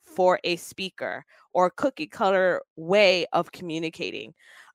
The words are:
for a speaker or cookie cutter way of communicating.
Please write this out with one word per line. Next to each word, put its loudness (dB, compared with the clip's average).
for 2
a -2
speaker -10
or 2
cookie -4
cutter 2
way 4
of 0
communicating. -10